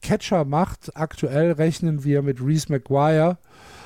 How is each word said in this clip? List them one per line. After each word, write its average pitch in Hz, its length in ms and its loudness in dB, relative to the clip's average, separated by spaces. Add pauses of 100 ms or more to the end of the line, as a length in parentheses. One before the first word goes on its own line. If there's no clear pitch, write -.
Catcher 196 460 0
macht. 151 500 -4
Aktuell 156 560 -2
rechnen 156 520 -2
wir 143 180 2
mit 135 180 -2
Reese 147 320 0
McGuire. 156 640 2 (500)